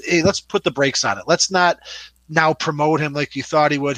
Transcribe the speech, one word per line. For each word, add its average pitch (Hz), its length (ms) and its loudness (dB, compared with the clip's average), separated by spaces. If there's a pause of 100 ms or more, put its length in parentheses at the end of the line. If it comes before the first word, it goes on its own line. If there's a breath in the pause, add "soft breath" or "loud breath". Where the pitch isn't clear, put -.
hey, 165 180 2
let's 190 200 2
put - 240 -4
the 175 60 0
brakes 135 340 0
on 101 120 -2
it. 92 100 -16
Let's 170 220 2
not 180 300 2 (480 loud breath)
now 160 260 2
promote 151 460 0
him 147 140 -4
like 143 240 -6
you 135 60 -4
thought 151 280 2
he 147 60 0
would, 139 200 -2